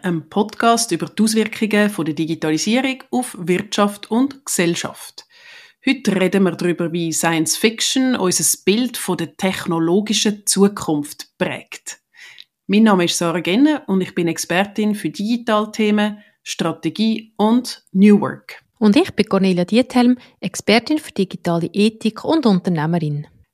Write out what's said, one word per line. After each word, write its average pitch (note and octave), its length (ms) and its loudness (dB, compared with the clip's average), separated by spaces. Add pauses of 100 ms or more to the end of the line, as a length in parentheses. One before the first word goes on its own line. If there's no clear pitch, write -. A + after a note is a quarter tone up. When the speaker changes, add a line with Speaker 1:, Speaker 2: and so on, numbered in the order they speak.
Speaker 1:
einem E3+ 260 -4
Podcast A3+ 600 0
über E3 160 -2
die - 160 -2
Auswirkungen G#3+ 640 0
von F3 160 -4
der D#3+ 80 -2
Digitalisierung E3 960 -2
auf B3 260 -4
Wirtschaft G3 760 -2
und C4 340 0
Gesellschaft. - 800 -4 (580)
Heute B3+ 380 0
reden F#3+ 220 2
wir F3 80 4
darüber, E3+ 420 -4
wie E3+ 200 -2
Science D#3+ 440 0
Fiction B3 580 0
unser F3+ 300 0 (180)
Bild A#3 340 0
von F3 200 -4
der E3 200 -8
technologischen G3 1080 0
Zukunft F#3+ 920 0
prägt. - 580 -8 (680)
Mein G#3 160 4
Name F#3+ 220 4
ist - 120 -2
Sarah E3+ 220 -2
Genner C4 480 2
und F#3+ 140 0
ich F3+ 120 -6
bin E3+ 140 -2
Expertin G3+ 680 -2
für G3+ 160 -4
Digitalthemen, G#3+ 1080 -2 (240)
Strategie G#3 920 -4
und A3+ 540 0
New G3+ 300 8
Work. - 400 -8 (160)
Speaker 2:
Und G#3+ 200 4
ich F4+ 180 4
bin G3+ 140 2
Cornelia F#3 360 2
Diethelm, B3 540 2 (200)
Expertin A#3 600 -2
für - 120 -14
digitale E3+ 600 -2
Ethik A3 500 0
und D4+ 220 0
Unternehmerin. E3 800 0 (280)